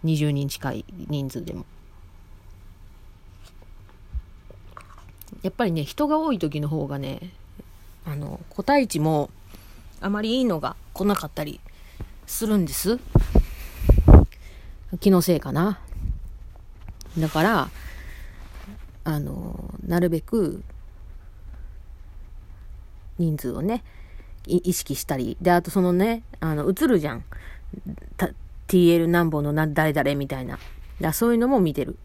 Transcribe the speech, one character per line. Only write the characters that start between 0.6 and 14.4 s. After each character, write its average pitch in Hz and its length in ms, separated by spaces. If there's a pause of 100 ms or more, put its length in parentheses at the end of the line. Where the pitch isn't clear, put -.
い - 120 (240)
人 139 200
数 131 160
で - 80
も。 90 140 (3750)
や 294 80
っ - 20
ぱ 240 120
り 180 80
ね、 156 120
人 294 220
が 302 120
多 311 140
い 208 60
時 151 220
の 147 80
方 147 180
が 139 120
ね、 135 340 (720)
あ 151 80
の、 147 340
個 - 140
体 277 240
値 160 140
も 151 300 (720)
あ - 100
ま 208 120
り 226 140
い 262 60
い - 20
の 175 160
が - 160 (180)
来 190 100
な 202 120
か 156 100
っ 147 80
た 151 80
り - 180 (680)
す - 200
る 214 100
ん 185 80
で 151 80
す。 233 280 (2000)